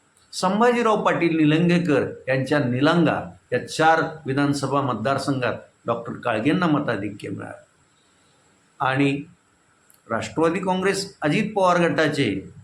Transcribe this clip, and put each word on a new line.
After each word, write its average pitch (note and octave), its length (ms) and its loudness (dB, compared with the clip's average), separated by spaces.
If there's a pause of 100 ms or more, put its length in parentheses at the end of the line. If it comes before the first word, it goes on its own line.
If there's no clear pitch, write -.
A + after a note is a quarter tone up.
(320)
संभाजीराव G#3+ 720 2
पाटील E3+ 320 2
निलंगेकर D#3 680 4 (220)
यांच्या C3 300 0
निलंगा C3 720 2 (220)
या B2 160 -2
चार D#3+ 320 2 (260)
विधानसभा C#3 540 0
मतदारसंघात B2+ 760 -2 (320)
डॉक्टर D#3+ 260 -4
काळगेंना B2 540 0
मताधिक्य G#2+ 640 -2
मिळालं. G#2+ 340 -12 (1200)
आणि C#3 380 0 (880)
राष्ट्रवादी D#3+ 500 -2
काँग्रेस F#3 640 -2
अजित D#3+ 320 0
पवार F3+ 360 4
गटाचे C#3+ 640 -2 (120)